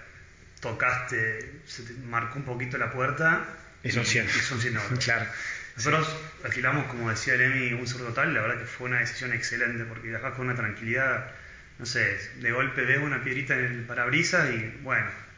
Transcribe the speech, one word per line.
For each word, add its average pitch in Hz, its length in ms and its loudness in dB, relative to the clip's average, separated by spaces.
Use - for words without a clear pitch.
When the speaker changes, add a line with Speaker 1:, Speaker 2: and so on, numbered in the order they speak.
Speaker 1:
tocaste, 120 920 0
se - 160 -12
te 113 120 -12
marcó 117 320 -2
un 135 60 -6
poquito 123 340 -4
la 117 120 2
puerta 135 540 4
Speaker 2:
Y 123 80 -2
son 117 120 4
Speaker 1:
y, - 40 2
Speaker 2:
cien. 113 200 4
Speaker 1:
y - 20 0
son 123 200 0
cien 120 140 2
dólares. 110 240 0
Speaker 2:
<laughs> - 60 2
Claro. 117 220 2
Speaker 1:
Nosotros 151 320 4
Speaker 2:
Sí. - 360 -8
Speaker 1:
alquilamos, 131 420 2
como 117 240 -2
decía 123 240 2
el 123 60 4
Emi, 127 320 4
un 123 160 -2
solo 123 180 -4
total, 139 260 2
la 113 100 2
verdad 120 180 0
que 113 60 -6
fue - 220 -8
una 123 120 2
decisión 123 320 -2
excelente, 117 520 0
porque 113 240 -8
viajás 117 260 -4
con 127 120 -2
una 123 80 2
tranquilidad, 120 760 0
no 123 60 -6
sé, 104 300 2
de 117 160 0
golpe 131 300 2
ves 135 160 4
una 139 260 0
piedrita 131 300 0
en 127 100 2
el 120 180 -2
parabrisas 135 680 2
y 113 320 -4
bueno, 117 240 0